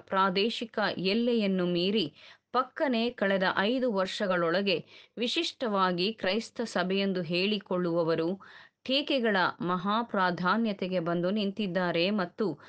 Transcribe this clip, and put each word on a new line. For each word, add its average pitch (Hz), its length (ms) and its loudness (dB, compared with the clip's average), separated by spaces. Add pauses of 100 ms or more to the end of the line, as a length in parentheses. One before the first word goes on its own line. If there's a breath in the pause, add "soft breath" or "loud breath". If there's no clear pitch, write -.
ಪ್ರಾದೇಶಿಕ 196 720 0 (300)
ಎಲ್ಲೆಯನ್ನು 208 580 2
ಮೀರಿ 180 400 2 (480 loud breath)
ಪಕ್ಕನೆ 262 560 0
ಕಳೆದ 196 380 0 (140)
ಐದು 247 320 0
ವರ್ಷಗಳೊಳಗೆ 190 840 0 (400 loud breath)
ವಿಶಿಷ್ಟವಾಗಿ 202 960 0
ಕ್ರೈಸ್ತ 214 520 -4
ಸಭೆಯೆಂದು 190 560 0
ಹೇಳಿಕೊಳ್ಳುವವರು 175 1080 0 (560 loud breath)
ಟೀಕೆಗಳ 254 520 0 (240)
ಮಹಾಪ್ರಾಧಾನ್ಯತೆಗೆ 185 1400 0
ಬಂದು 170 320 0
ನಿಂತಿದ್ದಾರೆ 185 760 0
ಮತ್ತು 208 360 -2 (240 loud breath)